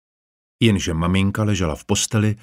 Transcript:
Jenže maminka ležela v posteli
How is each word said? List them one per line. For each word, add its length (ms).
Jenže 320
maminka 500
ležela 320
v 100
posteli 580